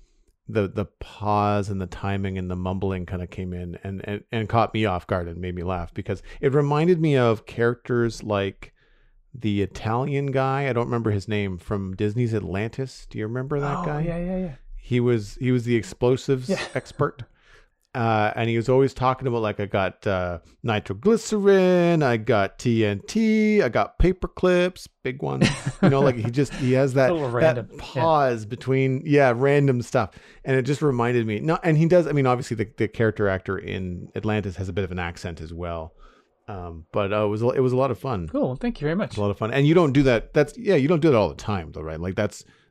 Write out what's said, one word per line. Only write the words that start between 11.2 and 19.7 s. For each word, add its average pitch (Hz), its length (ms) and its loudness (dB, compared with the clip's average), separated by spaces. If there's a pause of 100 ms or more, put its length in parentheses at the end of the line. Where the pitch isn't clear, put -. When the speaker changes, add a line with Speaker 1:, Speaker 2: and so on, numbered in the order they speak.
Speaker 1:
name 101 280 -2
from 95 400 -6
Disney's 110 380 -2
Atlantis. 110 760 -6
Do - 100 -10
you 107 80 -4
remember 131 320 -6
that 143 200 -4
Speaker 2:
Oh, 180 80 -6
Speaker 1:
guy? 151 160 -4
Speaker 2:
yeah, 170 160 -4
yeah, 180 180 -4
yeah. 185 180 -6 (220)
Speaker 1:
He 123 240 -2
was, 120 360 0
he 127 140 -2
was 127 140 2
the 120 120 2
explosives 127 720 0
Speaker 2:
Yeah. 190 160 -2
<laughs> - 80 -18
Speaker 1:
expert. - 480 -4 (720)
Uh, 113 400 2
and 113 160 0
he 117 60 0
was 113 120 0
always 131 240 4
talking 131 360 0
about, 117 140 0
like, 104 180 -2
"I 101 60 -2
got, 95 380 -2